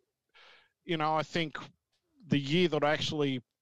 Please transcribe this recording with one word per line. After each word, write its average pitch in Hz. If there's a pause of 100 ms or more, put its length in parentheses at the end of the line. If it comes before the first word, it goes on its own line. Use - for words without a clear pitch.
(880)
you 175
know, 156
I 156
think 160 (680)
the 143
year 156
that 147
I 147
actually 143 (200)